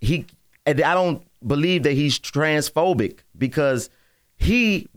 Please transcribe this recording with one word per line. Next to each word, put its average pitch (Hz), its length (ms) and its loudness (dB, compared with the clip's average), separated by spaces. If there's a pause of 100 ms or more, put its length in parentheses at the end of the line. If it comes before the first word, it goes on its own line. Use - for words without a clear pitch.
he, 160 240 -2 (400)
and 147 160 2
I 156 120 2
don't 180 280 0 (240)
believe 147 380 0
that 143 100 2
he's 139 260 0
transphobic, 156 1000 -2 (180)
because 135 520 -2 (480)
he, 214 600 2